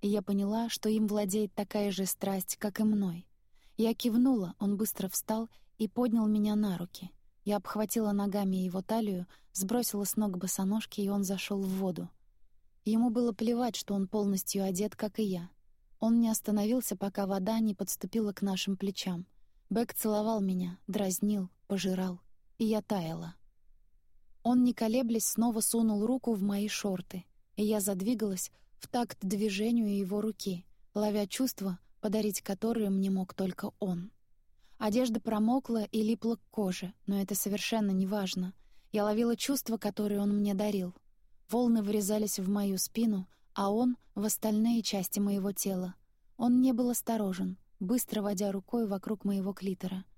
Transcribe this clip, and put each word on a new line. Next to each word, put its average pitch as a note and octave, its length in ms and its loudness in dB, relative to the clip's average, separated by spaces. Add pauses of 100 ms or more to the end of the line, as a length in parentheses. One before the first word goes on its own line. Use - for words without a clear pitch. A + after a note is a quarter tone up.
и G3+ 80 0
я G#3 140 2
поняла, G3+ 460 0
что - 200 -2
им G#3+ 200 4
владеет G#3 440 0
такая G3+ 380 -2
же F#3+ 160 -2
страсть, F#3+ 500 -2
как G#3 240 -4
и A3 40 4
мной. G3 420 0 (520)
Я A3+ 140 2
кивнула, A#3 640 2
он G3+ 200 0
быстро G3+ 300 -2
встал A3 420 -4 (260)
и A3 100 -2
поднял A3+ 400 2
меня G#3 300 2
на G3 220 0
руки. F3+ 320 -10 (340)
Я G#3 120 0
обхватила G#3+ 560 -2
ногами G3+ 440 0
его F#3 240 -2
талию, G3+ 460 -2 (260)
сбросила G3+ 520 -2
с - 120 -4
ног G3+ 220 0
босоножки, G3 640 -2
и G3 80 -2
он G3+ 120 0
зашел G3 380 -4
в F#3+ 80 -2
воду. F#3 400 -2 (800)
Ему A3+ 240 4
было A#3 220 2
плевать, A#3 440 0
что - 180 -4
он G3 140 0
полностью G3+ 560 0
одет, F#3+ 320 -2
как - 220 -6
и A3+ 40 2
я. F#3 280 -4 (500)
Он A#3 200 6
не A3+ 100 4
остановился, G#3+ 680 0
пока G3 300 -2
вода G3 320 0
не G#3+ 160 2
подступила G3+ 580 -2
к - 100 -10
нашим F#3+ 340 0
плечам. F#3 500 -4 (420)
Бек A#3 240 0
целовал G#3+ 480 0
меня, F3+ 460 0
дразнил, G3 640 0 (160)
пожирал, F#3 540 -2 (380)
и A#3 60 0
я G#3+ 160 2
таяла. E3 540 -4 (1080)
Он, B3 220 6
не B3 80 4
колеблясь, A3+ 540 0
снова A3+ 340 2
сунул A3 460 2
руку B3 260 0
в G3 100 0
мои G3+ 260 0
шорты, F#3 560 -4 (320)
и G#3 80 0
я G#3+ 160 2
задвигалась G3 720 -2 (280)
в - 100 -16
такт A#3+ 320 -2
движению G#3 760 0
его G3 240 -2
руки, G3+ 440 -4 (300)
ловя G#3 320 0
чувства, F#3+ 520 -2 (220)
подарить G#3 420 0
которые G#3+ 480 0
мне F#3+ 200 2
мог F#3 240 -2
только F#3+ 460 -4
он. F3+ 300 -4 (680)
Одежда A3 420 2
промокла A3+ 640 2
и A3 180 -2
липла A3+ 340 0
к - 40 -10 (100)
коже, F#3 420 -2 (140)
но G3 140 0
это G3 140 -2
совершенно G#3 560 0
неважно. F#3+ 640 0 (400)
Я G#3 120 2
ловила A3+ 320 2
чувства, A#3 420 -2
которые G#3 420 -2
он G3+ 160 2
мне G3+ 180 0
дарил. G3 400 -2 (560)
Волны A#3 320 4
врезались G#3 560 0
в F#3 100 -2
мою G3+ 300 0
спину, G#3+ 480 0 (280)
а G3+ 180 0
он — B3 240 2 (180)
в G3+ 100 -2
остальные A3 580 2
части G3 360 -2
моего G3+ 340 0
тела. F#3 420 -4 (420)
Он B3 240 4
не C4 120 6
был B3 180 2
осторожен, F#3+ 680 0 (220)
быстро G#3+ 420 0
водя G3+ 300 0
рукой A3 340 -2
вокруг G3+ 380 -4
моего G3 280 0
клитора. F#3+ 520 -6 (140)